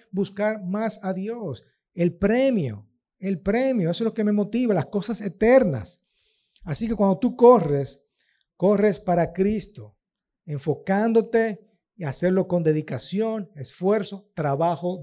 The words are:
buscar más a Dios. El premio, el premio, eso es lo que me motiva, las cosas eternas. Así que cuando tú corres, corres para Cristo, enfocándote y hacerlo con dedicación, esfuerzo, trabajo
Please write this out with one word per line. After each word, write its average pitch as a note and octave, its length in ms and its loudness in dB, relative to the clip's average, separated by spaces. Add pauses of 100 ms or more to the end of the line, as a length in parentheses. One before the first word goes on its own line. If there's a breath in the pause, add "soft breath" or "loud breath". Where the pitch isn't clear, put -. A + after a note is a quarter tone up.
(120 soft breath)
buscar G3+ 520 -2
más G#3 400 -4
a F#3+ 100 -4
Dios. G3 500 -8 (300)
El F3 240 -2
premio, G3+ 720 0 (300)
el F#3+ 200 -4
premio, A#3 520 0
eso G3+ 120 -4
es - 20 0
lo A3 80 -2
que A3 120 -2
me G#3 80 2
motiva, G#3 400 0
las E3 140 0
cosas G#3 340 -6
eternas. G#3 800 2 (640)
Así G3 240 -6
que A3 80 -4
cuando G3 240 2
tú B3 180 -2
corres, D3+ 680 4 (520)
corres G3+ 420 2
para E3+ 320 0
Cristo, F#3+ 640 -4 (500)
enfocándote A3 1200 0 (260)
y G3 80 -12
hacerlo F3+ 440 0
con F3 160 0
dedicación, E3+ 920 -2
esfuerzo, F#3+ 800 -4
trabajo E3 680 -2